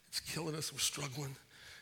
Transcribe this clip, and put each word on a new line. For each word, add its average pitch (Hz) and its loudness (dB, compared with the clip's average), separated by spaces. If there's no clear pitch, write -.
It's - 0
killing 165 0
us. 156 0
We're 127 -2
struggling. 139 2